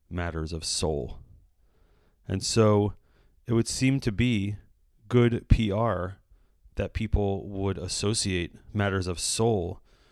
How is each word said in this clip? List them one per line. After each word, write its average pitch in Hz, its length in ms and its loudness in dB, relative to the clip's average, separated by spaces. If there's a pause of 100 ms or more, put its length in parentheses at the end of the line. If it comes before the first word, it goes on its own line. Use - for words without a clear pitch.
(100)
matters 82 420 -4
of 80 120 -6
soul. 73 560 -2 (1080)
And 95 160 -4
so 104 520 4 (520)
it 120 60 -2
would 113 160 2
seem 131 320 0
to 113 120 -2
be 104 440 0 (520)
good 120 400 2
P 107 220 6
R 98 480 -2 (560)
that 101 180 -4
people 101 560 -2
would 98 280 -2
associate 95 800 -2 (180)
matters 98 360 0
of 85 100 -4
soul 104 640 0 (320)